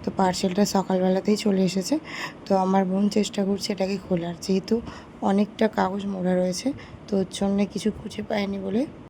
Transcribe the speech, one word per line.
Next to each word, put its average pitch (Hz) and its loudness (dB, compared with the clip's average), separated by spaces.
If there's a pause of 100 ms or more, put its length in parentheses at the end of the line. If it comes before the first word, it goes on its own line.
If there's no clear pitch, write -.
তো 196 -2
পার্সেলটা 190 2
সকালবেলাতেই 190 2
চলে 196 2
এসেছে। 190 0 (460)
তো 196 2
আমার 190 4
বোন 196 2
চেষ্টা 202 0
করছে 196 -2
এটাকে 190 -2 (120)
খোলার, 175 0
যেহেতু 190 0 (400)
অনেকটা 208 2
কাগজ 196 2
মোড়া 185 0
রয়েছে, 185 0 (340)
তো 196 0
ওর 190 2
জন্য 202 2
কিছু 202 -2
খুঁজে 208 -8
পায়নি 202 -2
বলে 196 0 (240)